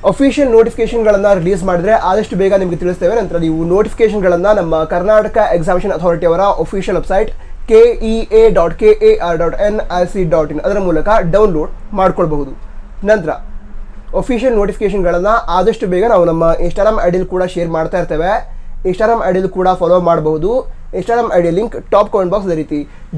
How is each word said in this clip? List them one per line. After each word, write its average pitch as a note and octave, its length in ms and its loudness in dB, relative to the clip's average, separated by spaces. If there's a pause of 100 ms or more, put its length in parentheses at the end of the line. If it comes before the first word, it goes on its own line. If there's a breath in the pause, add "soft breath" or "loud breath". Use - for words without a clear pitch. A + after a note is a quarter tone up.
Official C4+ 460 2
ನೋಟಿಫಿಕೇಷನ್‌ಗಳನ್ನ A3 800 2
release F3+ 300 -2
ಮಾಡಿದ್ರೆ F#3 280 0
ಆದಷ್ಟು G3 440 0
ಬೇಗ F#3+ 180 2
ನಿಮಗೆ F#3 220 0
ತಿಳಿಸ್ತೇವೆ. F3+ 400 -2
ನಂತರ F3 220 -2
ನೀವು D#3+ 260 -2
ನೋಟಿಫಿಕೇಷನ್‌ಗಳನ್ನ G3 880 2
ನಮ್ಮ E3 320 0
ಕರ್ನಾಟಕ G#3 540 2 (160)
examination F3+ 380 0
authority E3+ 340 -2
ಅವರ E3+ 160 2
official F#3+ 560 -2
website G3 340 -2 (360 soft breath)
ಕೆ A3 120 6 (120)
ಇ A3 400 -2
ಎ A3 180 6
ಡಾಟ್ F3 300 0
ಕೆ G#3+ 60 2
ಎ G#3+ 320 6
ಆರ್ E3+ 200 -2
ಡಾಟ್ E3 180 0
ಎನ್ G#3 240 0 (220)
ಐ F3 40 2
ಸಿ F#3 180 -2
ಡಾಟ್ D#3+ 280 0
ಇನ್ D3+ 80 -4
ಅದರ G#3 200 -2
ಮೂಲಕ F3+ 300 0 (220)
download F#3 400 2 (220)
ಮಾಡ್ಕೊಳ್ಬಹುದು. E3+ 580 0 (560)
ನಂತರ G3+ 220 2 (880)
official A#3+ 380 0
ನೋಟಿಫಿಕೇಷನ್‌ಗಳನ್ನ F#3+ 720 0 (200)
ಆದಷ್ಟು F#3 400 0
ಬೇಗ F3+ 220 0
ನಾವು F#3+ 160 4
ನಮ್ಮ E3 360 2
Instagram G3+ 400 0
ಐ F3 80 2
ಡಿಯಲ್ಲಿ F3+ 200 -2
ಕೂಡ F#3 140 -2
share F3 260 -4
ಮಾಡ್ತಾ D#3+ 300 -2
ಇರ್ತೇವೆ. E3+ 640 -4 (220 soft breath)
Instagram A3 420 0
I F#3 60 0
ಡಿಯಲ್ಲಿ F#3 180 0
ಕೂಡ F#3 180 -2 (120)
ಫಾಲೋ F3+ 200 2
ಮಾಡಬಹುದು. E3+ 680 0 (280 soft breath)
Instagram A#3 400 -2
ಐ F3+ 80 2
ಡಿ E3+ 80 0
link G3 420 -4
top G#3 200 2
comment F#3 200 0
box, G3 160 -2
ಅದೇ F3 80 -2
ರೀತಿ D3+ 320 -6 (300 soft breath)